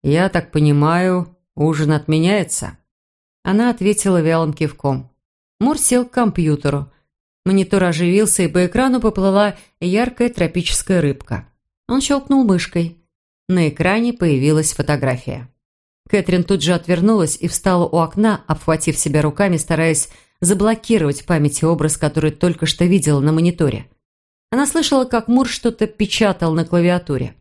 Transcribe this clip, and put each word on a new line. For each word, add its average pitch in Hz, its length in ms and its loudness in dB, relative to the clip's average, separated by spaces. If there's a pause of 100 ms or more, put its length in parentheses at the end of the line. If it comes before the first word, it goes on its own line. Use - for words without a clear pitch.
«Я 165 280 2
так 175 220 -4
понимаю, 165 840 2 (180)
ужин 151 360 0
отменяется?» 156 840 -2 (680)
Она 220 260 2
ответила 196 520 0
вялым 160 320 0
кивком. 139 580 -4 (480)
Мур 285 180 0
сел 247 280 2
к 247 60 -20
компьютеру. 147 800 0 (540)
Монитор 190 380 2
оживился, 180 600 2
и 170 40 2
по 180 180 2
экрану 254 360 0
поплыла 196 540 0 (260)
яркая 240 480 0
тропическая 175 720 -2
рыбка. 139 460 -4 (420)
Он 254 100 0
щелкнул 277 460 0
мышкой. 170 520 -2 (520)
На 180 180 2
экране 202 460 0
появилась 151 580 0
фотография. 127 760 -4 (600)
Кэтрин 180 360 -2
тут 185 180 -4
же 175 100 -2
отвернулась 175 680 -2
и 170 100 -6
встала 180 360 -2
у - 120 -4
окна, 196 500 -2
обхватив 160 500 -2
себя 151 240 0
руками, 165 360 0
стараясь 160 520 -2 (340)
заблокировать 196 800 0
в - 40 -20
памяти 147 400 0
образ, 156 320 0
который 156 340 -2
только 165 340 -2
что 175 200 0
видела 151 340 2
на 147 120 2
мониторе. 165 560 0 (640)
Она 277 160 0
слышала, 277 380 0
как 226 220 -2
Мур 254 200 2
что-то 226 400 -4
печатал 196 680 -2
на 165 120 0
клавиатуре. 170 760 -2